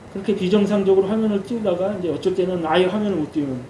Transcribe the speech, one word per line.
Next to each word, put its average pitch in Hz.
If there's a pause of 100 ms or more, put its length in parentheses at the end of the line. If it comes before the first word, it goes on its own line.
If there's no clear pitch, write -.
(140)
그렇게 196
비정상적으로 190
화면을 208
띄우다가 202
이제 175
어쩔 180
때는 175
아예 175
화면을 202
못 151
띄우는 135